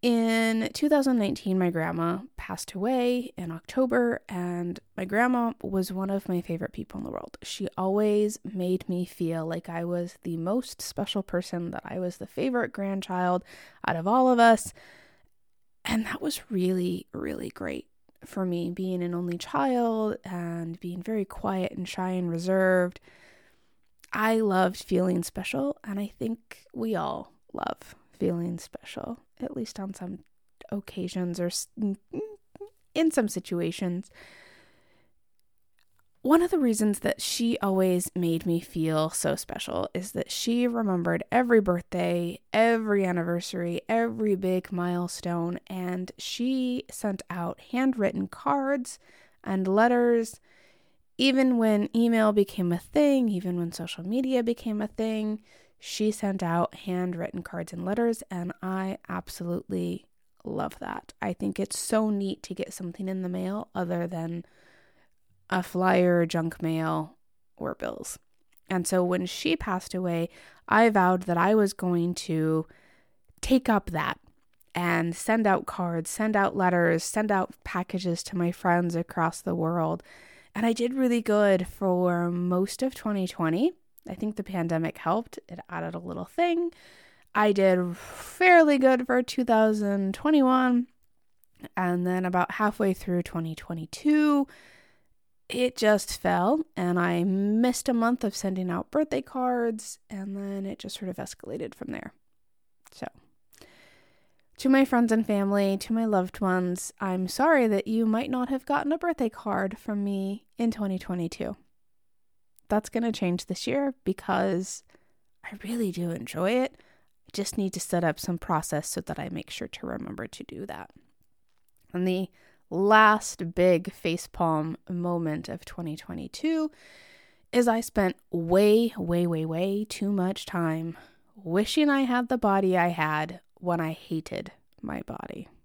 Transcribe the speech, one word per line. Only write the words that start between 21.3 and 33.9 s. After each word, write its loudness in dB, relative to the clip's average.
and -8
shy -4
and -2
reserved. 2
I 2
loved 2
feeling 0
special, -4
and -6
I -6
think -8
we -4
all -6
love -8
feeling -2
special, -12
at -8
least -8
on -8
some -10
occasions -6
or 0
s-, -6
in 2
some 0
situations. -4